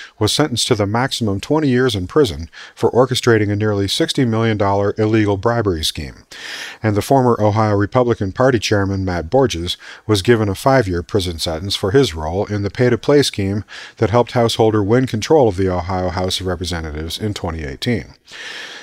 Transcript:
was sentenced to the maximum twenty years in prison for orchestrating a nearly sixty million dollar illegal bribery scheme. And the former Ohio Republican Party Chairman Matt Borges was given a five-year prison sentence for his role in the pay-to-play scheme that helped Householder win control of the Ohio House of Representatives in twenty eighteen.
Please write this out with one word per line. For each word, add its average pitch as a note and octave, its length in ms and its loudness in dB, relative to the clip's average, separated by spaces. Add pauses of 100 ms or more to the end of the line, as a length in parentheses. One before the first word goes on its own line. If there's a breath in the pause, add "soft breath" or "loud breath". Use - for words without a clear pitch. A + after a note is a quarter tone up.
(180 loud breath)
was A2 140 0
sentenced D3 360 0
to B2 60 2
the G2+ 120 0
maximum A2+ 520 -2
twenty D3+ 300 0
years B2 260 2
in F#2 120 -4
prison E2 420 0 (260 loud breath)
for - 180 0
orchestrating A2+ 600 2
a G2+ 40 0
nearly G#2 320 0
sixty D#3+ 360 0
million A2+ 320 0
dollar G2+ 400 2
illegal G#2+ 400 2
bribery G2+ 480 0
scheme. - 400 -8 (580 loud breath)
And G#2+ 140 2
the G2+ 60 2
former B2 360 4
Ohio G#2+ 380 2
Republican G#2+ 560 0
Party B2+ 260 2
Chairman G2 460 0
Matt F2 240 -4
Borges F2 480 0 (300 loud breath)
was G#2 160 0
given A2 260 4
a F#2+ 60 -2
five-year G#2 480 2
prison F2 360 -2
sentence F2 380 -6
for G2+ 140 -2
his C3 240 4
role D#2+ 320 -4
in G#2 160 -4
the G2+ 80 -4
pay-to-play B2+ 520 2
scheme G2+ 420 -4 (340 loud breath)
that A2 100 2
helped A#2 240 0
Householder A2 500 2
win A#2+ 240 2
control B2+ 400 2
of F#2 120 0
the F#2+ 100 0
Ohio F2+ 400 -2
House F#2 320 -4
of F#2 60 -8
Representatives E2 720 -6
in G#2 160 -4
twenty D#2+ 300 -8
eighteen. F#2 500 -6 (680 loud breath)